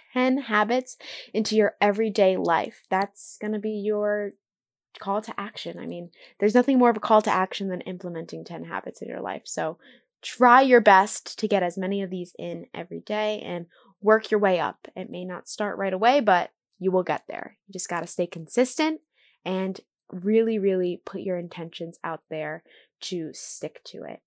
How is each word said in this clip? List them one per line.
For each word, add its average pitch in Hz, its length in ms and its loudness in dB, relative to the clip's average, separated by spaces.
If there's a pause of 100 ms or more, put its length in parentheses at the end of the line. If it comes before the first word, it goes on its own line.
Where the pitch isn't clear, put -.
(140)
ten 254 240 2
habits 226 600 0 (360)
into 214 220 0
your 214 260 4
everyday 202 560 4
life. 170 540 0
That's - 500 -4
gonna 214 160 -4
be 214 140 -6
your 208 640 -2 (640)
call 196 240 -4
to 220 160 -12
action. 180 400 -12
I 165 80 -12
mean, 170 240 -12 (280)
there's 202 140 4
nothing 247 240 4
more 240 140 6
of 214 60 -4
a - 20 -8
call 214 240 6
to 214 80 0
action 190 380 -2
than 180 120 -6
implementing 170 640 -10
ten 165 200 -12
habits - 360 -10
in - 60 -10
your - 140 -10
life. - 240 -8
So 160 340 -6 (420)
try 247 400 6
your 254 180 8
best 202 600 6
to 220 80 -2
get 196 160 2
as 175 120 -4
many 196 280 -2
of 180 80 -8
these 180 260 -8
in 170 380 -10
every 170 240 -12
day 214 440 -4
and 175 220 -8 (340)
work 214 300 4
your 214 100 2
way 190 200 4
up. - 360 -6
It 185 140 -12
may 180 160 -10
not 180 240 -12
start 208 300 -6
right 196 120 -2
away, 226 280 2
but 196 320 2 (260)
you 185 140 0
will 185 120 2
get 156 240 -4
there. - 300 -14 (100)
You 196 60 -18
just - 160 -8
gotta 170 160 -6
stay 175 220 -4
consistent 254 720 -2 (420)
and 190 360 -4 (320)
really, 220 480 2
really 185 440 0
put - 180 -12
your 180 180 -4
intentions 170 640 -12
out 165 260 -8
there 156 340 -8 (380)
to 165 320 -8
stick - 520 -12
to - 180 -16
it. - 240 -14